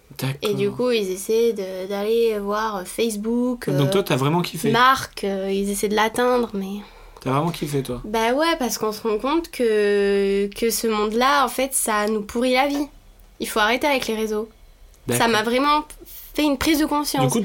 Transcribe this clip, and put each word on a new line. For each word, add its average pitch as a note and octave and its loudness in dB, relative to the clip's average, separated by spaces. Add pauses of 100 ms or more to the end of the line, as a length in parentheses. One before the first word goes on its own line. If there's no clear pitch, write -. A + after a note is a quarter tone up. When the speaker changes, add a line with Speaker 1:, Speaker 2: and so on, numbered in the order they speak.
(180)
Speaker 1:
D'accord. C3+ -2
Speaker 2:
Et G#3 0
du G3+ 0
coup, B3 0
ils G#3 0
essaient A3 2
de, F#3+ -6
d'aller G#3+ 0
voir G#3 -4
Facebook, A#3 -2
Speaker 1:
Donc C#3 2
Speaker 2:
euh, - 0
Speaker 1:
toi, G3 2
t'as D#3 0
vraiment D3 2
kiffé ? F3 -2
Speaker 2:
Marc, B3+ 2
euh, G3 -4
ils G3 0
essaient G3+ -2
de G#3+ 0
l'atteindre, A#3 2
mais G3 -6 (400)
Speaker 1:
T'as C3 -4
vraiment D3+ 0
kiffé, C#3+ -4
toi ? B2 -8
Speaker 2:
Bah A3+ 0
ouais, E4 2
parce A#3+ -2
qu'on G#3+ 0
se G#3+ -10
rend G#3+ 0
compte D4+ 0
que, G3+ 2
que A#3 0
ce A3+ -2
monde-là, A3+ 2
en A#3+ 0
fait, C4+ -4
ça G#3 0
nous G#3+ -2
pourrit B3 0
la C4+ 2
vie. C#4+ -2 (520)
Il - -6
faut - -2
arrêter A#3+ 2
avec C4+ 0
les A3 -2
réseaux. G#3+ -4 (600)
Ça A#2+ 2
Speaker 1:
D'accord. A#3 4
Speaker 2:
m'a G#3+ 2
vraiment C#4+ 2 (500)
fait D4 2
une C#4+ 2
prise D4+ 2
de D#4 2
conscience. D4 0
Speaker 1:
Du C#3 2
coup, A#3 0